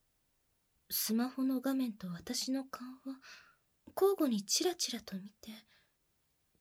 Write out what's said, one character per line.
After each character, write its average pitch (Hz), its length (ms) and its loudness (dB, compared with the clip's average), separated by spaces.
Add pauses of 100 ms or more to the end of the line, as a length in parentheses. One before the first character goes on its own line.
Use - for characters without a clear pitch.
(880)
ス - 240 0
マ 240 160 2
ホ 262 140 -2
の 262 180 2
画 269 140 2
面 254 180 2
と 190 160 -10
私 208 420 -4
の 269 140 0
顔 247 220 -10
を 254 40 -12 (1040)
交 392 220 6
互 311 120 4
に 208 140 2
チ - 200 2
ラ 349 120 4
チ - 160 -2
ラ 233 100 -6
と 190 180 -8
見 202 100 -12
て、 - 220 -16 (1080)